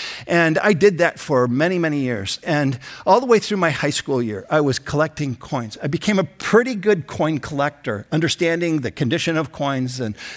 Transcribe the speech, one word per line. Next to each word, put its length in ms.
And 340
I 120
did 260
that 200
for 280
many, 320
many 200
years. 460
And 340
all 160
the 60
way 140
through 180
my 100
high 220
school 320
year, 260
I 140
was 160
collecting 580
coins. 460
I 60
became 300
a 60
pretty 520
good 300
coin 300
collector, 760
understanding 720
the 100
condition 460
of 160
coins 480
and 160